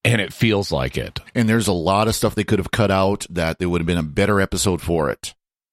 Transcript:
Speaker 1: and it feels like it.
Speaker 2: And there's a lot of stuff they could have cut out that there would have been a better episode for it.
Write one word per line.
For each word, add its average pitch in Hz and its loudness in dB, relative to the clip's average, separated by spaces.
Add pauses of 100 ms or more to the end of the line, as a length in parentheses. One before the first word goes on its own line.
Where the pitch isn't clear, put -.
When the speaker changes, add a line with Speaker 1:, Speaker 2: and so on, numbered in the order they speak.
Speaker 1:
and 117 2
it 87 -6
feels 104 0
like 65 -2
it. - -8 (160)
Speaker 2:
And 113 2
there's 110 2
a 101 2
lot 95 2
of 110 0
stuff 110 -2
they 104 0
could 101 0
have 87 -4
cut 101 2
out 95 0
that 82 -2
there 90 -2
would 87 0
have 82 -4
been 87 2
a 82 0
better 98 2
episode 92 0
for 80 0
it. - -8 (400)